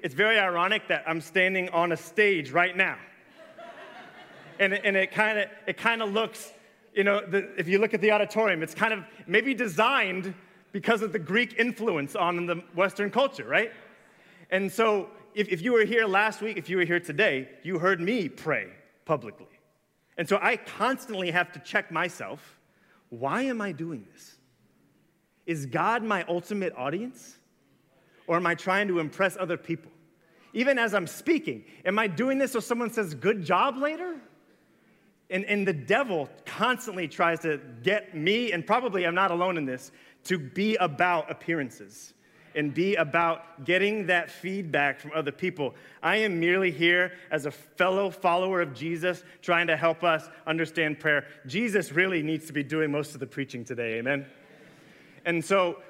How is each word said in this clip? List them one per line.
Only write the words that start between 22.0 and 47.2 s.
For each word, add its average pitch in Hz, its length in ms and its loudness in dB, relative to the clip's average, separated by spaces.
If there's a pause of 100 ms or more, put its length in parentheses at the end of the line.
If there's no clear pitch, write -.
"Why 135 320 -2
am 247 180 -2
I 202 120 -4
doing 147 380 -10
this? - 280 -20 (1040)
Is 151 220 -4
God 190 360 0
my 202 260 0
ultimate 175 480 -2
audience? 175 640 -6 (880)
Or 170 100 2
am 175 100 2
I 170 80 2
trying 190 340 0
to 175 120 0
impress 180 360 0
other 175 220 -2
people?" - 340 -8 (640)
Even 254 240 2
as 226 160 2
I'm 180 120 0
speaking, 147 580 -2 (200)
am 196 140 0
I 220 80 2
doing 247 320 0
this 269 140 0
so 233 80 0
someone 233 300 -2
says, 202 240 -4
"Good 180 300 0
job," 226 320 2
later? 320 420 -4 (1120)
And, 190 180 -4
and 202 200 0
the 190 60 2
devil 170 580 0 (140)
constantly 196 640 -2
tries 170 320 2
to 151 200 -2 (220)
get 202 340 0
me, 208 360 0
and 165 120 -2
probably 202 400 0
I'm 170 120 0
not 190 160 4
alone 175 240 0
in 151 80 -2
this, 127 260 -6 (340)
to 185 140 0
be 190 380 -2
about 170 520 2
appearances 135 840 -6 (400)
and 151 180 -2
be 185 220 2
about 165 680 0
getting 196 420 2
that 170 240 2
feedback 151 680 -2
from 147 160 -14
other 143 160 -2
people. 147 420 -4 (260)
I 185 180 2
am 202 200 0
merely 180 320 2
here 175 420 4 (200)